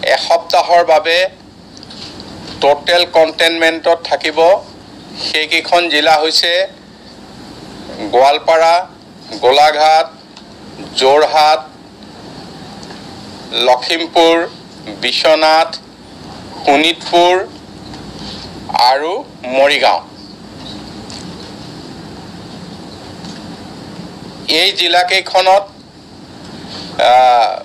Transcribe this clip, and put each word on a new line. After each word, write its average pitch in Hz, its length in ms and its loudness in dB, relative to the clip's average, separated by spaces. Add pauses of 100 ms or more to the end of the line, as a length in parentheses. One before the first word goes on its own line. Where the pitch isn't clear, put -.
(160)
এসপ্তাহৰ 175 680 2
বাবে 165 320 2 (1500)
টোটেল 160 400 2 (140)
কণ্টেইনমেণ্টত 165 880 2
থাকিব। 151 340 -4 (880)
সেইকেইখন 160 640 0
জিলা 151 320 4
হৈছে 160 300 0 (1600)
গোৱালপাৰা, 156 640 4 (680)
গোলাঘাট, 151 640 4 (920)
যোৰহাট, 151 600 4 (2000)
লখিমপুৰ, 165 680 2 (640)
বিশ্বনাথ, 156 680 2 (960)
শোণিতপুৰ 170 680 2 (1600)
আৰু 147 220 0 (440)
মৰিগাঁও। 131 440 4 (4000)
এই 196 120 2
জিলাকেইখনত 185 920 2 (1400)
আহ 123 500 6 (140)